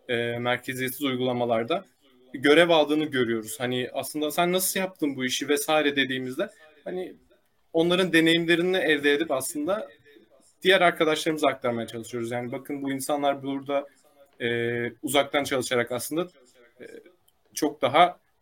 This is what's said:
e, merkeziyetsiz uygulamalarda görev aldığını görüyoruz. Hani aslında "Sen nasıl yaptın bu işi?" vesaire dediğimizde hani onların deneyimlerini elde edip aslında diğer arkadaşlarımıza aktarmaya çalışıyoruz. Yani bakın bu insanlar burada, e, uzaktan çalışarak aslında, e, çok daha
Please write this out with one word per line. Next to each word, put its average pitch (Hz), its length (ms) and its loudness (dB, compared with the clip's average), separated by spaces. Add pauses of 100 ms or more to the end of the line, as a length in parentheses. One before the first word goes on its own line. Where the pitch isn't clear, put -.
e, 120 300 -2
merkeziyetsiz 123 640 -4
uygulamalarda 123 840 -2 (480)
görev 151 360 6
aldığını 151 360 2
görüyoruz. 113 540 -2
Hani 123 340 -4
aslında 151 380 -6
"Sen 175 200 0
nasıl 185 280 -2
yaptın 156 360 -4
bu 127 100 -4
işi?" 135 240 -4
vesaire 147 460 2
dediğimizde 131 540 -2 (340)
hani 185 320 -10 (580)
onların 175 400 2
deneyimlerini 165 640 4
elde 143 360 2
edip 156 180 -2
aslında 147 560 -4 (760)
diğer 185 200 6
arkadaşlarımıza 156 680 2
aktarmaya 117 400 -2
çalışıyoruz. 117 440 -8
Yani 123 200 -6
bakın 135 300 -8
bu 135 100 -4
insanlar 139 520 -2
burada, 139 440 -4 (540)
e, 120 500 -2 (100)
uzaktan 139 420 0
çalışarak 127 480 -2
aslında, 156 360 -4 (540)
e, - 40 -18 (680)
çok 151 280 -4
daha 156 380 4 (220)